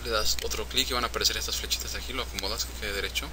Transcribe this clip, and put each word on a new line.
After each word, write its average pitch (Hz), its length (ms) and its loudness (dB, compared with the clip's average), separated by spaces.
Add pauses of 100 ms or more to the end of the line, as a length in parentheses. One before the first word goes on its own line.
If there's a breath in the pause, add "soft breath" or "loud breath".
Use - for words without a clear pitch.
Le 120 60 -2
das 107 340 4
otro 110 240 -2
clic 127 220 2
y - 20 2
van 123 120 2
a - 20 2
aparecer 110 320 2
estas 110 180 0
flechitas - 380 -2
aquí, 117 180 -4
lo 127 120 -2
acomodas 98 420 -2
que - 160 -8
quede 104 100 -2
derecho. 98 400 -2